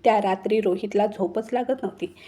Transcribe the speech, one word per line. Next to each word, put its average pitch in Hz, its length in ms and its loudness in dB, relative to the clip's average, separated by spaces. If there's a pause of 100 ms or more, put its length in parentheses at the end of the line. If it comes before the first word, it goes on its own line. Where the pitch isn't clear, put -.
त्या 214 180 6
रात्री 202 400 0
रोहितला 202 440 0
झोपच 208 480 -4
लागत 247 160 -2
नव्हती. - 460 -6 (120)